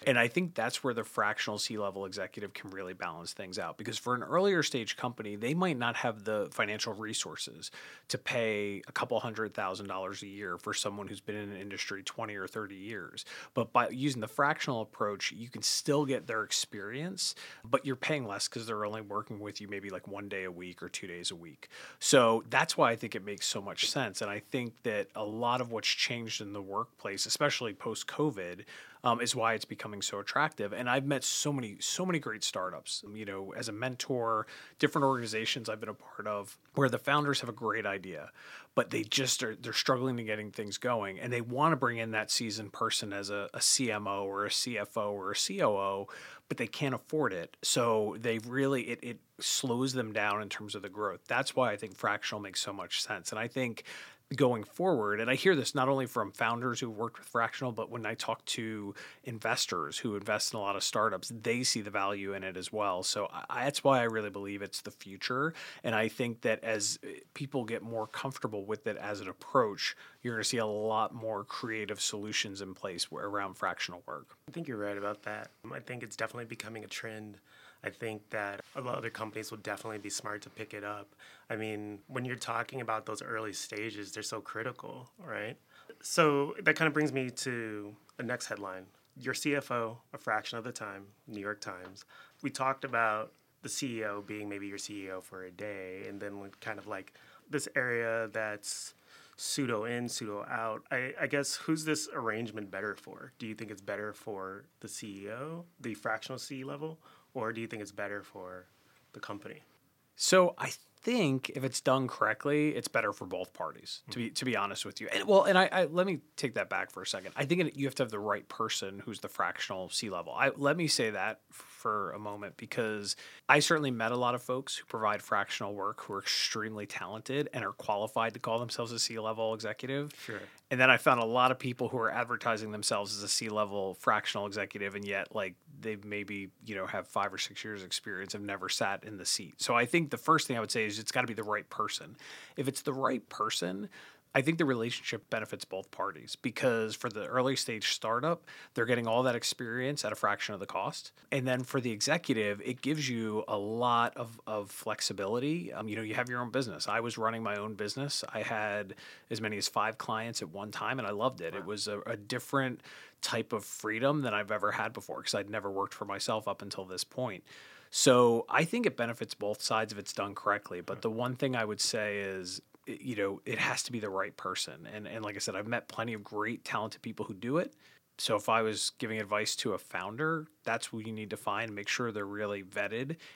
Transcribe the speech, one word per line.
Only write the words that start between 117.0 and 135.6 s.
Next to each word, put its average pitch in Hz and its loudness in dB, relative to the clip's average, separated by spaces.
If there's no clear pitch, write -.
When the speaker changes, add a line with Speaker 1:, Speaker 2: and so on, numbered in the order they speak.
Speaker 1:
a 92 -6
second. 92 -6
I 143 0
think 170 2
it, 160 2
you 139 0
have 127 -4
to 143 4
have 113 0
the 107 -2
right 104 0
person 101 -4
who's 104 -8
the - -8
fractional 92 -2
C - -2
level. 85 -4
I, 131 2
let 143 2
me 170 2
say 117 4
that 104 -2
for 104 -4
a 101 -8
moment, 104 -8
because 107 -2
I 143 10
certainly 147 4
met 117 2
a - 2
lot 123 4
of 123 0
folks 131 -4
who - -12
provide 104 2
fractional 101 0
work 101 -2
who - -8
are 98 -2
extremely 107 0
talented 110 -2
and 98 -2
are 101 -2
qualified 110 0
to 120 -6
call 113 0
themselves 120 -4
a 113 -2
C 113 0
level 110 0
executive. 127 -4
Speaker 2:
Sure. 107 -6
Speaker 1:
And 127 2
then 131 10
I 123 12
found 127 8
a 113 4
lot 123 8
of 127 0
people 123 -2
who 131 -4
are 110 4
advertising 113 0
themselves 104 0
as 101 -4
a 101 -6
C 113 0
level 101 2
fractional 104 2
executive, 101 -4
and 101 -4
yet, 98 -2
like, 95 -2